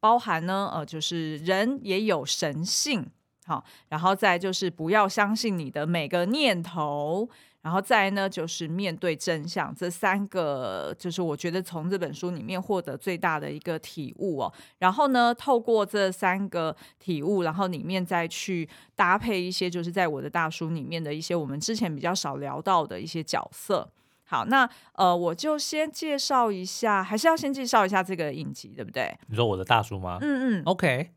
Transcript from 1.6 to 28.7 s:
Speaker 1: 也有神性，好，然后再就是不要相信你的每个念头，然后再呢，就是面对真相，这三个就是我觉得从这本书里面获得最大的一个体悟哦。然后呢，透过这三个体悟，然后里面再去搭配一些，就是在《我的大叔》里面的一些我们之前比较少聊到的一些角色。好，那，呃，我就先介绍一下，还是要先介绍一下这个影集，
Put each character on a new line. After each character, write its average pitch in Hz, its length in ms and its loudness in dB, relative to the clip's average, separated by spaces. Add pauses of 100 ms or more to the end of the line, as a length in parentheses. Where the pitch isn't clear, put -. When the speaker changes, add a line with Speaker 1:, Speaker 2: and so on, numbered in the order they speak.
Speaker 1:
也 196 160 0
有 180 260 2
神 156 400 -2
性， 226 420 0 (380)
好， 156 180 -4 (240)
然 156 120 -4
后 190 160 4
再 196 200 4
就 185 160 -2
是 185 160 -2
不 160 220 -4
要 208 180 6
相 208 280 2
信 214 200 -2
你 139 140 -4
的 147 160 -4
每 160 220 0
个 175 180 2
念 233 340 2
头， 165 680 -2 (340)
然 160 100 -4
后 185 80 2
再 202 300 4
呢， 196 180 0
就 170 180 -4
是 165 200 -6
面 170 300 -2
对 170 180 0
真 160 320 -2
相， 165 280 -4
这 180 140 -4
三 196 380 0
个 127 720 -2
就 180 120 -6
是 170 100 -4
我 160 160 0
觉 175 140 -4
得 185 100 -2
从 170 280 -6
这 190 100 -2
本 165 140 -4
书 175 180 -6
里 165 120 -6
面 185 180 -6
获 185 200 -2
得 139 160 -8
最 180 200 -4
大 165 220 0
的 147 120 -6
一 147 80 -8
个 160 200 -6
体 - 400 -10
悟 170 200 -4
哦。 110 140 -4 (260)
然 185 140 4
后 277 160 4
呢， 240 260 4
透 247 240 2
过 226 260 4
这 196 260 2
三 190 380 0
个 160 260 -2 (240)
体 160 240 -4
悟， 185 200 2
然 165 100 0
后 185 140 0
里 175 160 -4
面 180 220 -2
再 175 240 0
去 175 380 -4 (280)
搭 185 240 4
配 214 240 0
一 180 80 -4
些， 185 180 -2
就 175 140 -4
是 170 80 -4
在 180 200 2
《我 135 120 -4
的 143 80 -8
大 165 180 0
叔》 156 240 -4
里 160 100 -4
面 165 200 -6
的 147 100 -6
一 156 80 -6
些 175 140 -4
我 165 100 0
们 139 140 -6
之 190 160 -2
前 214 200 -2
比 139 60 -8
较 170 140 0
少 139 220 -4
聊 139 260 -6
到 175 240 4
的 90 120 -8
一 107 60 -8
些 160 180 -6
角 - 300 -2
色。 - 380 -2 (340)
好， 120 220 -2
那， 262 220 4 (240)
呃， 180 220 6
我 175 200 0
就 302 240 -2
先 311 320 -2
介 311 260 -4
绍 254 360 2
一 185 120 -4
下， 202 380 0
还 202 160 -2
是 302 80 2
要 320 100 6
先 285 160 -2
介 262 140 -4
绍 226 180 6
一 190 40 2
下 247 140 4
这 190 120 -2
个 156 180 -4
影 170 200 -6
集， - 220 -16